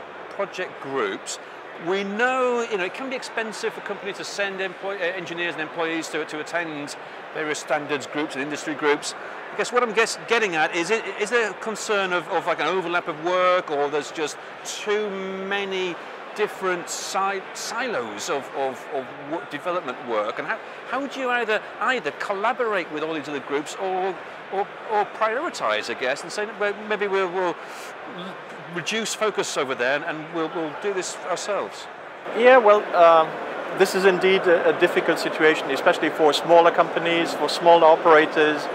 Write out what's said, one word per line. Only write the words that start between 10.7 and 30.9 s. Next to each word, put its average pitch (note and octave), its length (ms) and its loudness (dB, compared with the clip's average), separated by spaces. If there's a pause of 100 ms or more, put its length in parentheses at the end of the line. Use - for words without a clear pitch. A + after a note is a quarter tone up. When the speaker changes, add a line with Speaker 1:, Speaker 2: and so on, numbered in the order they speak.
Speaker 1:
is, E3+ 160 0
it, A3+ 120 0 (160)
is G#3 120 -2
there A#3 180 2
a F#3+ 60 -8
concern G3+ 580 -2
of, E3+ 160 0
of, E3 160 0
like, D#3+ 140 0
an D3+ 80 0
overlap F3 400 0
of D#3 180 -6
work, F3+ 460 2
or C#3+ 180 0
there's D3 220 -2
just D3+ 260 -4 (260)
too G#3+ 460 -2 (380)
many F#3+ 480 -4 (400)
different F#3 520 -2
si-, G3 540 -4 (140)
silos D3+ 720 -4
of, C#3+ 260 -2
of, C3+ 380 -4
of C3+ 120 -4 (260)
wo-, E3 180 -6
development D3 480 -4 (100)
work? A2 300 -2
And C#3+ 100 -6
how, G#3+ 120 -4 (320)
how C4+ 160 -2
do C4+ 120 -10
you B3+ 120 -2
either, A3 280 0 (200)
either G#3 400 0
collaborate G#3 720 -2
with D3+ 100 -4
all D#3+ 140 -4
these D3 120 -6
other D3 120 -6
groups C#3+ 420 -4
or, F#3 340 -2 (380)
or, G3 140 0 (240)
or G#3 140 2 (120)
prioritize, A3 720 0
I A2+ 100 -4
guess, C3 220 -2
and E3+ 100 -12
say, G#3 160 -4 (120)
"Well, G3+ 160 0 (120)
maybe G#3 200 -2
we'll, F#3+ 240 0
we'll F3+ 240 -2 (1200)
reduce G3+ 380 -4
focus G#3 440 0
over C3+ 180 0
there C3 300 2
and D#3 280 -6
we'll, D#3+ 220 -2
we'll D#3+ 260 -4
do G3+ 120 -2